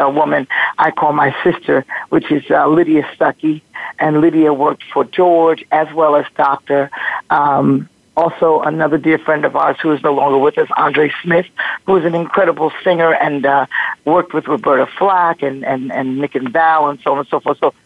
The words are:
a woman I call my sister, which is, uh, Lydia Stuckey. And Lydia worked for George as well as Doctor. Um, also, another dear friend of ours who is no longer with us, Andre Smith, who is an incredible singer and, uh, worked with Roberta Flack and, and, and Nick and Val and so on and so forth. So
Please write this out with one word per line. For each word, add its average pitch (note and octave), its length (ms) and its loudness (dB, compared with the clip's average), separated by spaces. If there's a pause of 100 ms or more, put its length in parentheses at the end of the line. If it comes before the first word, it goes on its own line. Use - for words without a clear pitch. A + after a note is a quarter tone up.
a C#3 100 2
woman D3 380 0 (300)
I D#3+ 120 2
call - 220 0
my D3 220 0 (100)
sister, C#3+ 400 0 (240)
which D#3 240 0
is, C#3+ 180 0
uh, D3 160 2
Lydia D#3 380 2 (100)
Stuckey. D#3 460 -2 (400)
And D3+ 200 2
Lydia D#3+ 320 4
worked C#3+ 400 -2
for C#3 120 0
George E3 680 2
as D#3 200 0
well D3+ 220 2
as D3 120 2 (100)
Doctor. C#3 540 -2 (400)
Um, C#3+ 580 0 (280)
also, E3 440 2
another D#3 380 0
dear D#3 200 2
friend D3+ 260 -2
of C3+ 120 -2
ours D3 240 0
who D#3+ 120 0
is C#3 100 -2
no D3+ 100 0
longer C#3 260 2
with D3+ 200 2
us, D3+ 180 0
Andre D3 360 0 (100)
Smith, F3 240 0 (400)
who F#3+ 100 2
is D#3+ 80 2
an E3+ 100 0
incredible E3+ 580 0 (120)
singer E3 300 2
and, C#3+ 300 -2
uh, C#3 220 2 (380)
worked E3+ 280 0
with B2 140 -4
Roberta C3 400 0
Flack F3+ 560 0
and, C3+ 220 -6
and, C3 280 -4
and C3 260 -4
Nick C#3+ 180 -4
and B2+ 140 -4
Val D#3+ 380 2
and C#3+ 120 -6
so C#3+ 120 -2
on C#3 60 0
and C#3+ 100 -6
so D3+ 120 -2
forth. C#3 180 -4
So - 160 0 (120)